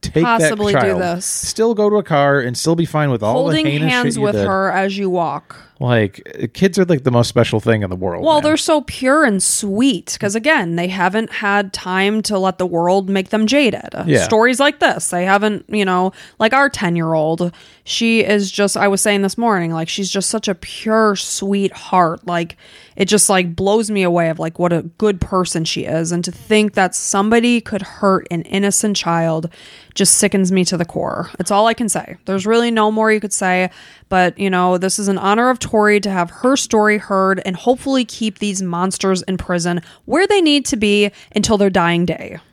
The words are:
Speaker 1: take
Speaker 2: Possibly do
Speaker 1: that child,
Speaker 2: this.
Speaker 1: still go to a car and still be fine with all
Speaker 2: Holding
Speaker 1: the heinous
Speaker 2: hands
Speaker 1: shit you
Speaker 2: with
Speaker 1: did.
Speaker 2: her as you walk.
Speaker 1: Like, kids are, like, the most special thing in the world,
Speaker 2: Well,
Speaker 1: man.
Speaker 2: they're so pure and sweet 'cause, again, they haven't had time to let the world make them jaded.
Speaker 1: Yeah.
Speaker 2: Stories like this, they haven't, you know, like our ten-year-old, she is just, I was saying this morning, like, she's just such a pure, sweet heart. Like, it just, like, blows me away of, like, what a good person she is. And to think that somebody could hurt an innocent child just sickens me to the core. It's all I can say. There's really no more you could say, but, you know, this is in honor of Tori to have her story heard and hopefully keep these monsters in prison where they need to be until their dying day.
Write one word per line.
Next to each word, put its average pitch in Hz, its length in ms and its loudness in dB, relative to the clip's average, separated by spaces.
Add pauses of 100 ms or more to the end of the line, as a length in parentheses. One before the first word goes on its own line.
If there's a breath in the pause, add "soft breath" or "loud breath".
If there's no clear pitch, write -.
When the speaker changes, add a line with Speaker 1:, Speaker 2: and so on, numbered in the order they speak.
Speaker 1:
take - 220 0
Speaker 2:
Possibly 202 500 2
do 139 60 4
Speaker 1:
that 117 60 2
child, 101 160 0
Speaker 2:
this. 175 240 -4
Speaker 1:
still - 480 -2
go 208 160 2
to 208 60 2
a 202 80 0
car 143 360 2
and 123 180 -4
still 165 180 0
be 170 100 0
fine 151 240 0
with 113 140 -2
all 107 100 2 (100)
Speaker 2:
Holding 160 220 0
Speaker 1:
the - 60 0
heinous - 200 0
Speaker 2:
hands 247 180 0
Speaker 1:
shit 226 80 -4
you 214 40 -2
Speaker 2:
with 208 140 0
Speaker 1:
did. 202 120 2
Speaker 2:
her 190 220 0
as 196 280 -2
you 196 120 -2
walk. 165 460 -4 (240)
Speaker 1:
Like, 117 760 -2
kids 180 260 0
are, 185 60 4
like, 156 180 0
the 135 80 2
most 120 160 4
special 113 320 0
thing 110 220 0
in 98 80 -4
the 92 60 -6
world, 92 280 -6
Speaker 2:
Well, 311 120 4
Speaker 1:
man. 285 80 2
Speaker 2:
they're 302 140 2
so 302 240 0
pure 277 440 0
and 196 180 0
sweet 214 760 -2
'cause, 202 160 -2
again, 226 420 0
they 175 100 -2
haven't 190 440 -2
had 202 420 -2
time 196 500 -2
to 208 140 -2
let 185 200 0
the 180 80 -2
world 180 440 0
make 190 200 -2
them 220 180 0
jaded. 254 420 2 (160)
Speaker 1:
Yeah. 139 180 4
Speaker 2:
Stories 233 380 2
like 285 180 0
this, 277 300 0
they 180 160 -2
haven't, 202 420 0
you 208 160 -2
know, 185 300 0 (260 loud breath)
like 220 140 2
our 277 160 4
ten-year-old, 170 840 -2 (320 loud breath)
she 226 400 0
is 202 260 0
just, 202 280 -2
I 202 100 2
was 196 140 0
saying 202 220 0
this 190 140 -2
morning, 190 360 0
like, 165 160 -4
she's 196 200 -4
just 196 200 -4
such 214 180 -4
a 190 80 -2
pure, 220 640 0
sweet 196 560 -2
heart. 175 520 0
Like, 170 300 -4 (400 loud breath)
it 196 100 0
just, 208 240 2
like, 180 240 2
blows 202 380 0
me 196 120 0
away 170 260 2
of, 160 100 -6
like, 165 200 -6
what 175 120 2
a 170 120 0 (160)
good 208 200 0
person 175 460 -2
she - 180 -6
is. 165 300 -4
And 175 100 -2
to 180 80 -6
think 214 440 0
that 190 200 0
somebody 233 640 2
could 202 220 -8
hurt 190 500 0
an 170 120 -4
innocent 196 520 0
child 165 540 -2 (460 loud breath)
just 196 220 2
sickens 190 340 2
me 185 140 2
to 180 120 -4
the 170 80 -2
core. 170 440 -6 (100)
It's 180 120 -4
all 208 160 4
I 226 60 2
can 226 160 -4
say. - 260 -6 (100)
There's 190 220 -2
really 233 240 2
no 214 200 4
more 220 200 2
you 214 80 2
could 208 140 -6
say, 185 360 0 (400 loud breath)
but, 180 300 2
you 196 100 0
know, 180 280 2
this 185 200 -2
is 202 100 -2
in 196 100 0
honor 208 320 2
of 247 100 0
Tori 208 420 2
to 208 80 -4
have 180 200 -2
her 254 260 0
story 208 440 2
heard 190 460 0
and 185 100 -4
hopefully 262 500 0
keep - 340 -8
these 202 220 -4
monsters 185 600 -2
in 185 140 -4
prison 175 440 -4 (240 loud breath)
where 330 220 2
they 403 140 2
need 294 240 2
to 254 120 -4
be 208 340 2 (240 loud breath)
until 208 220 2
their 202 120 4
dying 175 360 2
day. - 320 -8 (160)